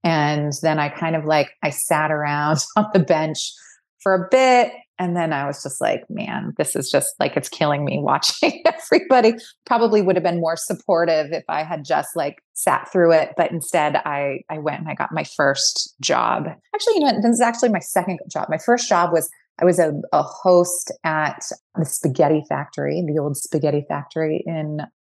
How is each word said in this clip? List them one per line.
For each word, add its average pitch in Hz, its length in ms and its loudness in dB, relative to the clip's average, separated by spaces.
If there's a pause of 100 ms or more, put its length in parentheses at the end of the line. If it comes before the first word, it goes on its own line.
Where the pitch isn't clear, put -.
And 147 500 0 (100)
then 156 180 2
I 147 80 0
kind 165 260 -4
of, 156 100 -4
like, 151 280 2 (100)
I 147 80 -2
sat 156 400 0
around 147 480 0 (100)
<laughs> - 80 -4
on 214 160 4
the 190 60 6
bench 156 540 0 (480)
for 190 140 2
a 185 160 -2
bit. 254 420 6 (260)
And 180 180 -2
then 165 160 0
I 139 140 -2
was 143 160 -6
just - 180 -8
like, - 280 0
"Man, - 480 -8
this - 180 -2
is 143 160 -4
just, 143 300 0
like, 139 160 -2
it's 139 120 -4
killing 147 360 0
me 139 160 -2
watching - 640 -2
<laughs> - 20 4
everybody." 247 680 2 (300)
Probably 220 380 2
would 185 140 2
have 170 80 0
been 175 160 0
more 165 160 -2
supportive 165 760 0
if 165 160 -8
I 156 140 -2
had 156 220 -8
just, 147 320 -2
like, 147 260 -6 (120)
sat - 360 -2
through 170 220 6
it. 156 240 4
But 170 160 0
instead 151 440 -2
I, 143 440 -4 (100)
I 156 80 -8
went 147 220 -6
and 151 80 -10
I 143 60 -8
got - 180 -4
my 156 120 -4
first - 760 -2
job. 123 480 0 (260)
Actually, 427 200 0
you 370 60 2
know 277 120 4
what? 196 100 0
This 233 100 4
is 233 80 0
actually 233 280 2
my 196 100 2
second 180 400 -2 (120)
job. - 200 -6
My 160 80 -2
first 240 300 0
job 175 240 2
was, 160 160 0 (320)
I 165 40 2
was 175 160 6
a, 156 120 4 (200)
a 151 100 4
host 175 680 2 (100)
at 156 420 -2 (320)
the 160 80 0
Spaghetti 151 640 0
Factory, 147 580 -4
the 151 140 -2
old 143 160 -4
Spaghetti 147 520 -2
Factory 156 580 -4
in 151 340 -6 (240)